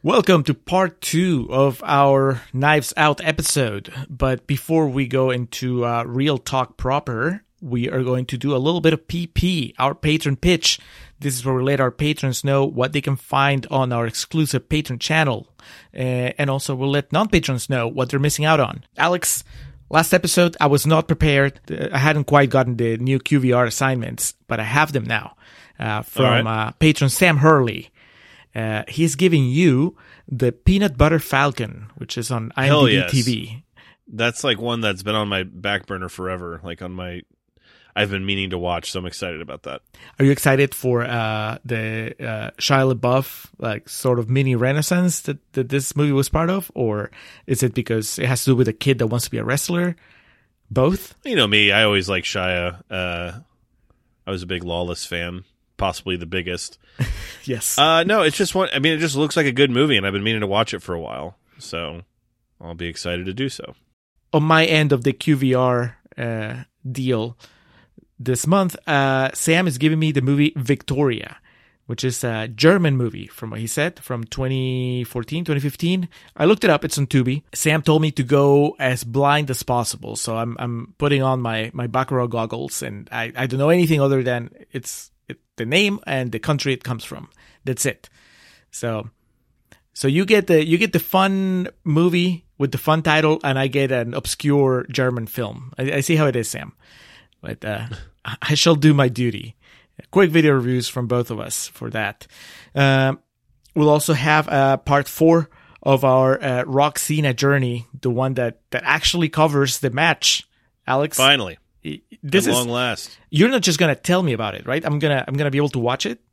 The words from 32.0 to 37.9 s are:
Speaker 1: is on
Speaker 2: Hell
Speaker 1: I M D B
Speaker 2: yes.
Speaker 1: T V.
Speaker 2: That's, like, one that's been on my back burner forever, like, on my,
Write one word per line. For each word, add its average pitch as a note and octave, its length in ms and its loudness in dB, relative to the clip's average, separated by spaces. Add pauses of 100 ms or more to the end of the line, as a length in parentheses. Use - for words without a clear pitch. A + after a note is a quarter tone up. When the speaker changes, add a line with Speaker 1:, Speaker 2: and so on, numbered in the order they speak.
Speaker 1:
is A#2 120 -6
on A2+ 240 -4
Speaker 2:
Hell C#3 260 4
Speaker 1:
I - 20 6
M C3 40 6
D A2+ 40 4
B G2+ 60 4
Speaker 2:
yes. F2+ 140 0
Speaker 1:
T B2+ 120 2
V. A2+ 420 -4 (440)
Speaker 2:
That's, A#2 360 -2
like, A#2+ 160 0
one A#2 220 -2
that's G2 200 -2
been G#2 120 -2
on G#2+ 140 -2
my F#2+ 160 -2
back F#2+ 420 -6
burner F#2 240 -10
forever, F2+ 520 -10
like, F2 200 -12
on F2+ 100 -10
my, F2+ 300 -12 (760)